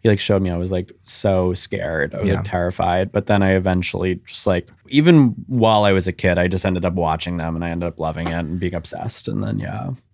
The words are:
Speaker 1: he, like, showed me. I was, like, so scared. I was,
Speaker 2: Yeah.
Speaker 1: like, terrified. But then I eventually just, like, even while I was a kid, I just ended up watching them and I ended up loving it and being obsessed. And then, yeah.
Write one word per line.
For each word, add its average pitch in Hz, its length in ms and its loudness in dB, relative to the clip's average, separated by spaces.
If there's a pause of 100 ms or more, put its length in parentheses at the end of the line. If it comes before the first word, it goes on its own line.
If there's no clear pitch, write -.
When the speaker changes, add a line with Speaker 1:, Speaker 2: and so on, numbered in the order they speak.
Speaker 1:
he, 117 80 2
like, 101 100 4
showed 98 220 0
me. 95 100 -2
I 85 60 -4
was, 90 140 -4
like, 92 200 -4 (140)
so 92 480 0
scared. 82 600 -4
I - 60 -8
was, 104 80 0
Speaker 2:
Yeah. 95 80 2
Speaker 1:
like, 95 80 -4
terrified. 90 720 -2
But 104 140 -2
then 101 140 4
I 95 140 4
eventually 92 680 0
just, - 200 -10
like, 90 220 0 (220)
even 147 440 6 (140)
while 110 380 4
I 98 80 6
was 92 140 2
a 92 40 0
kid, 87 260 2
I 90 120 4
just 92 160 -2
ended 92 200 0
up 87 80 0
watching 85 440 -2
them 82 180 -4
and 85 80 -4
I 85 60 -4
ended 85 180 -4
up 82 120 -8
loving 82 280 -4
it 82 60 -6
and 85 260 -4
being 87 160 -4
obsessed. - 540 -8
And 101 140 -4
then, 104 160 -4
yeah. 95 320 -8 (220)